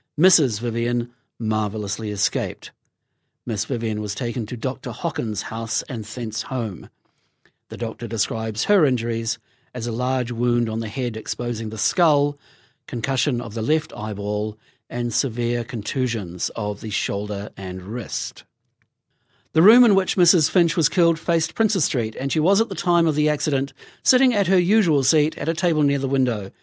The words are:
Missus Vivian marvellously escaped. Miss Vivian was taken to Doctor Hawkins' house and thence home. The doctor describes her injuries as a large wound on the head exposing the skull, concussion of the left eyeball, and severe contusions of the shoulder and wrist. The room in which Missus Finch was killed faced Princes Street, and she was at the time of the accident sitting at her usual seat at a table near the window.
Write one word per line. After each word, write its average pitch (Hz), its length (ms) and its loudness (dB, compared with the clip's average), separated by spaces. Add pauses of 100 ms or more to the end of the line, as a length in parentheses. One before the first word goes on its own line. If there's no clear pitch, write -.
(160)
Missus 147 440 4
Vivian 120 520 -2 (260)
marvellously 107 720 -2
escaped. 101 640 -4 (720)
Miss 110 220 -4
Vivian 113 340 -2
was 104 140 -6
taken 120 320 -4
to 123 100 -6
Doctor 123 360 -6
Hawkins' 117 500 -4
house 113 480 -6
and 117 140 -4
thence 113 360 -6
home. 113 480 -4 (800)
The 110 80 -8
doctor 113 320 -6
describes 113 560 -4
her 196 220 4
injuries 117 520 -2 (360)
as 120 120 -6
a 120 60 -2
large 123 400 -2
wound 120 380 2
on 113 100 -4
the 110 80 -4
head 120 300 -4
exposing 117 500 -6
the 107 80 -6
skull, 147 640 2 (480)
concussion 127 560 -2
of 113 100 -8
the 110 100 -4
left 151 320 0
eyeball, 104 600 -2 (380)
and 120 180 -2
severe 120 520 -2
contusions 107 840 -4
of 104 300 -4
the 113 80 -8
shoulder 101 680 -4
and 92 260 -6
wrist. - 640 -8 (1080)
The 160 100 4
room 233 220 8
in 214 100 6
which 185 220 2
Missus 175 320 4
Finch 170 280 2
was 165 120 2
killed 165 300 4
faced 170 360 -2
Princes 220 300 0
Street, 113 340 -2
and 135 140 -4
she 160 80 0
was 190 200 4
at 226 80 0
the - 60 -8
time 170 320 2
of 156 80 2
the 151 140 2
accident 143 440 -2 (300)
sitting 254 300 4
at 208 140 0
her 185 120 4
usual 175 440 4
seat 151 340 2
at 147 120 -4
a 165 60 0
table 160 280 2
near 143 160 4
the 135 100 -2
window. 120 420 0 (120)